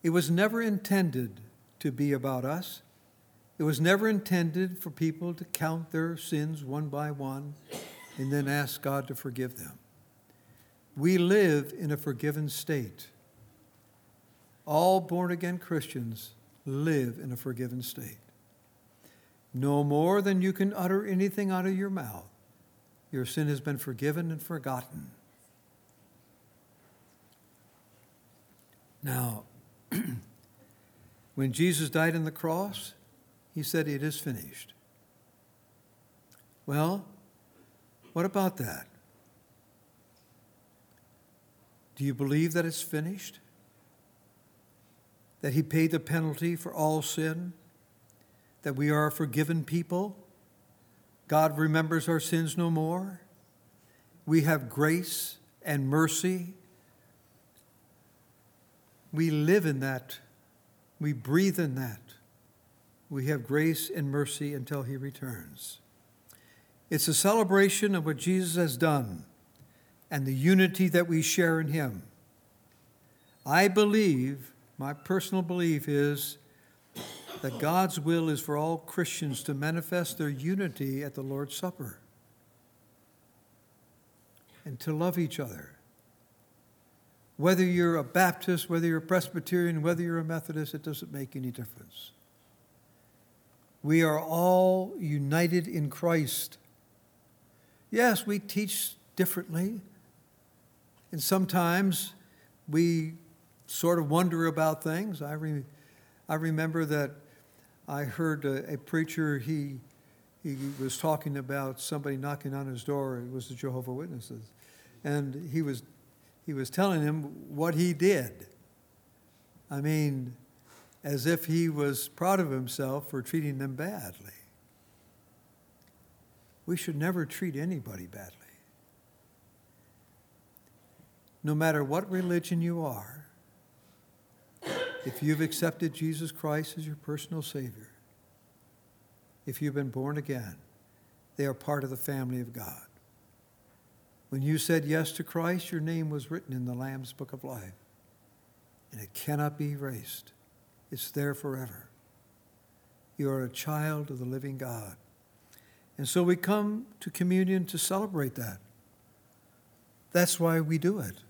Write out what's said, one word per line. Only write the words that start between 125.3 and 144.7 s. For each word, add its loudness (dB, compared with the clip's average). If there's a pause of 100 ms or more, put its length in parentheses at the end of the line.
We -2
should -4
never 0
treat -6
anybody -6
badly. -18 (3000)
No 0
matter 4
what -2
religion 0
you -2
are, -8 (1800)
if -6
you've 2
accepted -2
Jesus -4
Christ -4
as -8
your -8
personal -8
Savior, -10 (1600)
if -8
you've -2
been -2
born -4
again, -6 (800)
they 0
are -2
part -4
of -6
the -8
family -4
of -8
God. -12 (1500)
When -2
you 2
said 2